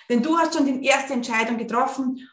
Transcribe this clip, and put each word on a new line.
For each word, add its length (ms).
Denn 140
du 160
hast 180
schon 100
die 200
erste 280
Entscheidung 440
getroffen 640